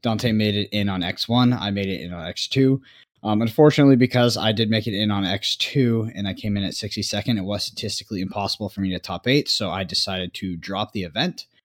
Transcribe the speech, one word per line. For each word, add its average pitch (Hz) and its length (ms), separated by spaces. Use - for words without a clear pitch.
Dante 113 280
made 107 240
it 104 160
in 101 160
on 95 140
X 90 260
one. 123 260
I 101 180
made 101 160
it 95 140
in 87 120
on 85 140
X - 200
two. 135 360
Um, 107 180
unfortunately, 143 540
because 120 420
I 107 140
did 110 180
make 110 160
it 117 80
in 107 160
on 101 160
X 95 300
two 113 580
and 101 140
I 92 80
came 104 200
in 101 80
at 92 120
sixty-second, 104 640
it 95 40
was 101 200
statistically - 580
impossible 98 480
for - 120
me 95 100
to 87 80
top 90 280
eight, 139 220
so 95 220
I 95 140
decided 92 500
to 92 200
drop 98 380
the 107 80
event 101 460